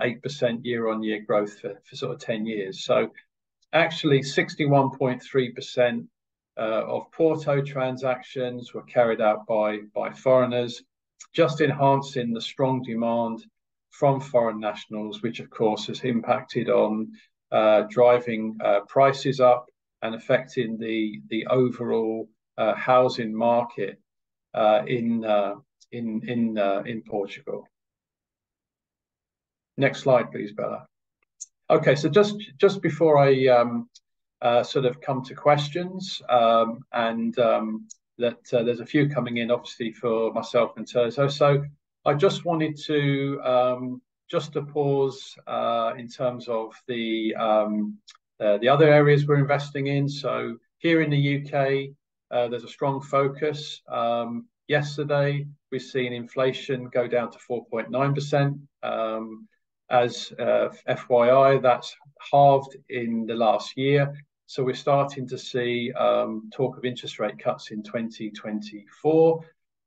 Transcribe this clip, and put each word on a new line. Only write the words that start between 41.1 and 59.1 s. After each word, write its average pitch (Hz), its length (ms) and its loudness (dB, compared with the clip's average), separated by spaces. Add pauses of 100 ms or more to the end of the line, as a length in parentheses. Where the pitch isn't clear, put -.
So 143 320 2 (420)
I 147 100 2
just 190 280 2
wanted 156 320 0 (120)
to, 139 560 0
um, 127 580 0 (300)
just 143 220 -4
to 147 100 -4
pause, 139 720 -2 (100)
uh, 117 500 -2
in 120 120 -14
terms 123 400 -6
of 113 260 -4 (140)
the, 113 480 -2
um, 107 640 0 (400)
uh, 104 180 2
the 113 100 0
other 147 240 6
areas 147 360 6
we're 147 80 4
investing 139 520 0
in. 139 220 0
So 120 480 -6 (220)
here 165 240 4
in 147 80 -2
the 143 60 2
U 143 240 0
K, 139 520 -2 (380)
uh, 123 160 0
there's 117 160 -8
a 117 40 -16
strong 139 320 -4
focus. 143 880 -2
Um, 117 600 -4 (200)
yesterday, 147 800 -2 (260)
we've 131 120 -6
seen 127 300 -4
inflation 127 760 -4
go 123 180 -2
down 117 240 -2
to - 60 -20
four 117 280 -8
point 113 260 -8
nine 139 240 0
percent. 143 420 0 (240)
Um, 110 680 -6 (440)